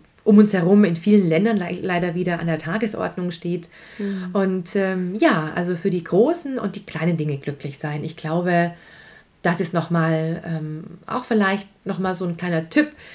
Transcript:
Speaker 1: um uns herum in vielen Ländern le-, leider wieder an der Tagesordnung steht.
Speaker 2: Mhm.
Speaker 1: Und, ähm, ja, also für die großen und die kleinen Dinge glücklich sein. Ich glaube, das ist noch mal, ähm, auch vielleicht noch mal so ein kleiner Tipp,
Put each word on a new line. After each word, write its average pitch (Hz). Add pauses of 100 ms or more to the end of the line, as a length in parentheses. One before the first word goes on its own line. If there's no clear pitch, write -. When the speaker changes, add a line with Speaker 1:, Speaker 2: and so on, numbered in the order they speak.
(260)
Speaker 1:
um 202
uns 208
herum 190
in 175
vielen 208
Ländern 202
le-, 180
leider 175
wieder 175
an 165
der 160
Tagesordnung 180
steht. 170 (280)
Speaker 2:
Mhm. 196
Speaker 1:
Und, 190
ähm, 190
ja, 202
also 175
für 196
die 175
großen 269
und 202
die -
kleinen 165
Dinge 151
glücklich 139
sein. 151
Ich 165
glaube, 170 (720)
das 175
ist 175
noch 165
mal, 160
ähm, 156 (200)
auch 247
vielleicht 202 (180)
noch 190
mal 185
so 185
ein 175
kleiner 165
Tipp, 302 (280)